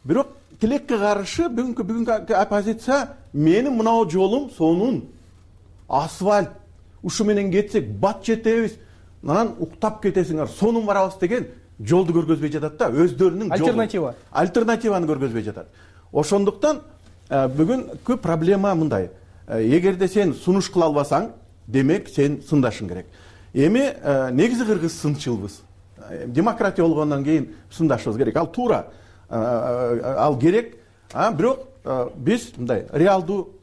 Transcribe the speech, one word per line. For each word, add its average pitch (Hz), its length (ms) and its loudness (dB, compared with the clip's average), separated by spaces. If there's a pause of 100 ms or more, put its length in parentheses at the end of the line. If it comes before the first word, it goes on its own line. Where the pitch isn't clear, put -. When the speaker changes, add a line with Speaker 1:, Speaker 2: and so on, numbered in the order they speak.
Speaker 1:
Бирок 190 240 0 (320)
тилекке 247 400 0
каршы 202 500 0
бүгүнкү, 240 320 -4
бүгүнкү 226 520 -2
оппозиция 214 800 0 (180)
менин 202 440 2
мынау 226 320 2
жолум 196 420 0
сонун, 170 540 0 (840)
асфальт, 180 600 0 (520)
ушу 202 240 -2
менен 202 260 2
кетсек 190 380 0
бат 107 340 -2
жетебиз, 226 540 0 (460)
анан 190 360 0
уктап 214 440 -6
кетесиңер, 170 440 0
сонун 226 380 0
барабыз 190 340 0
деген 190 280 -2 (380)
жолду 170 280 4
көргөзбөй 151 400 0
жатат 151 260 -4
да, 196 100 2
өздөрүнүн 170 600 2
жолун. 160 60 0
Speaker 2:
Альтернатива. 196 580 0 (180)
Speaker 1:
Альтернативаны 208 760 0
көргөзбөй 127 360 -2
жатат. 98 220 -10 (440)
Ошондуктан, 202 680 0 (480)
э, 135 180 2
бүгүнкү - 720 -2
проблема 185 540 2
мындай. 123 340 0 (380)
Э, 110 140 -2
эгерде 180 460 2
сен 185 260 2
сунуш 185 360 0
кыла 175 160 2
албасаң, 147 460 0 (360)
демек 135 420 0
сен 143 380 0
сындашың 117 400 0
керек. 90 180 -10 (480)
Эми, 220 480 2
э, 135 300 0
негизи 233 340 2
кыргыз 170 360 0
сынчылбыз. 120 600 -4 (480)
Э, 120 180 -10
демократия 185 560 0
болгондон 151 400 0
кийин 147 320 0 (160)
сындашыбыз 127 460 0
керек. 123 180 0
Ал 156 120 0
туура, 226 400 -2 (420)
э, 117 60 -8
э, 120 840 -2
ал 139 200 2
керек. 185 400 2 (360)
А 190 180 0
бирок, 208 360 0 (160)
э, 127 320 -4
биз 170 420 -2
мындай 123 340 -2
реалдуу 185 580 0 (140)